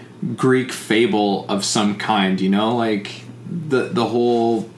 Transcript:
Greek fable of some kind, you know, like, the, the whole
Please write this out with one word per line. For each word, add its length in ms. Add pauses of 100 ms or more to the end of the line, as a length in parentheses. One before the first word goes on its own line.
(360)
Greek 360
fable 800
of 160
some 320
kind, 420
you 100
know, 260
like, 480 (260)
the, 360
the 200
whole 720